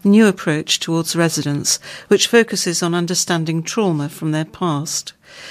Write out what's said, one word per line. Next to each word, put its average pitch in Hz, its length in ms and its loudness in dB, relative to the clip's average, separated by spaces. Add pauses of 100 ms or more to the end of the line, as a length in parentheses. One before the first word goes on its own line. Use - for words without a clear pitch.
new 214 220 6
approach 175 540 0
towards 165 360 -2
residents, 151 640 0 (300)
which - 180 4
focuses 214 560 0
on 170 140 0
understanding 170 680 -2
trauma 165 460 -2
from 156 240 -6
their 156 140 -2
past. - 680 -6 (380)